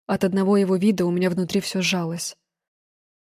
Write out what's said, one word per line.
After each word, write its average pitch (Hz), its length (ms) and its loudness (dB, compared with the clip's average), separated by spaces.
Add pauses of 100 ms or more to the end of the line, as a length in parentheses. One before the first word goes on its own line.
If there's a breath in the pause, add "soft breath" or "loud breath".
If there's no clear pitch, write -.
От - 160 -2
одного 196 340 2
его 190 180 2
вида 185 300 2
у 175 60 0
меня 180 180 0
внутри 180 300 -2
всё 190 220 -4
сжалось. 170 560 -4 (880)